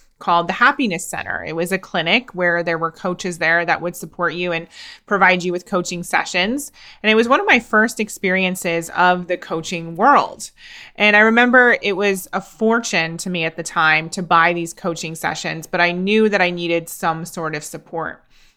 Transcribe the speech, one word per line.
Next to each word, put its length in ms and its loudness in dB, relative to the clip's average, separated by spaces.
called 300 2
the 40 -2
Happiness 520 0
Center. 400 -8
It 120 -8
was 160 -2
a 80 0
clinic 520 -2
where 300 0
there 160 -2
were 140 -4
coaches 460 -6
there 280 2
that 140 0
would 160 -6
support 380 -4
you 180 -4
and 160 -6
provide 380 4
you 80 -2
with 160 -4
coaching 380 -4
sessions. 680 -2
And 80 2
it 60 6
was 100 4
one 140 4
of 60 -4
my 120 4
first 400 0
experiences 920 -2
of 360 2
the 100 -4
coaching 600 -8
world. 560 2
And 220 4
I 40 8
remember 600 6
it 120 -2
was 380 -2
a 80 -4
fortune 760 -2
to 140 -8
me 120 -2
at 140 -2
the 80 -6
time 460 2
to 120 -6
buy 300 4
these 200 -4
coaching 440 -8
sessions, 500 -6
but 140 -2
I 100 4
knew 380 2
that 120 2
I 100 2
needed 380 -2
some 360 -4
sort 320 -8
of 80 -10
support. 600 -10